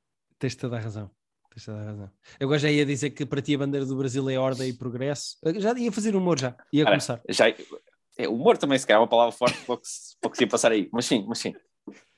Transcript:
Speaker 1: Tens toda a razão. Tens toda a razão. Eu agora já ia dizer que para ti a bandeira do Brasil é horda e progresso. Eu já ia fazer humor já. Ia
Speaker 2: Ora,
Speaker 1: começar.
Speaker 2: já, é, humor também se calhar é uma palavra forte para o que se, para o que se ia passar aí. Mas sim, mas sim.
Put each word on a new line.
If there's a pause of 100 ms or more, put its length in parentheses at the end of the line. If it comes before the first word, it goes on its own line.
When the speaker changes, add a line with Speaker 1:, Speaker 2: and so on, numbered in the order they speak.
(380)
Speaker 1:
Tens
toda
a
razão. (440)
Tens
toda
a
razão. (300)
Eu
agora
já
ia
dizer
que
para
ti
a
bandeira
do
Brasil
é
horda
e
progresso.
Eu
já
ia
fazer
humor
já. (160)
Ia
Speaker 2:
Ora,
Speaker 1:
começar.
Speaker 2:
já, (680)
é,
humor
também
se
calhar
é
uma
palavra
forte
para
o
que
se,
para
o
que
se
ia
passar
aí.
Mas
sim,
mas
sim. (640)